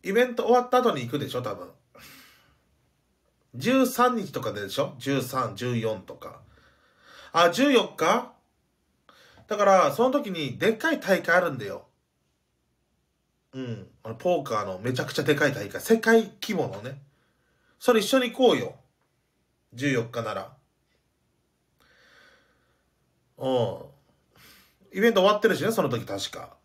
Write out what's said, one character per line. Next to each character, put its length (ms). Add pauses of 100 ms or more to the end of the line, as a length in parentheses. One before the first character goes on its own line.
イ 120
ベ 140
ン 80
ト 80
終 100
わ 80
っ 80
た 120
後 140
に 60
行 100
く 80
で 80
し 80
ょ、 60
多 140
分。 120 (1900)
十 320
三 300
日 160
と 80
か 140
で 160
し 100
ょ？ 180
十 240
三、 360
十 180
四 280
と 100
か。 260 (920)
あ、 160
十 240
四 240
日？ 340 (1160)
だ 100
か 80
ら、 260
そ 120
の 80
時 200
に 260
で 140
っ 60
か 160
い 80
大 200
会 140
あ 60
る 100
ん 60
だ 100
よ。 180 (1700)
う 60
ん。 280 (160)
あ 60
の、 60
ポ 240
ー 40
カ 160
ー 60
の 140
め 140
ち 80
ゃ 40
く 60
ち 80
ゃ 40
で 120
か 120
い 60
大 140
会。 140
世 160
界 340 (100)
規 120
模 140
の 140
ね。 200 (760)
そ 140
れ 80
一 80
緒 120
に 120
行 60
こ 160
う 40
よ。 180 (1000)
十 180
四 140
日 160
な 120
ら。 200 (2750)
う 120
ん。 280 (1200)
イ 40
ベ 80
ン 40
ト 80
終 80
わ 60
っ 60
て 80
る 80
し 60
ね、 100
そ 100
の 60
時 160
確 260
か。 340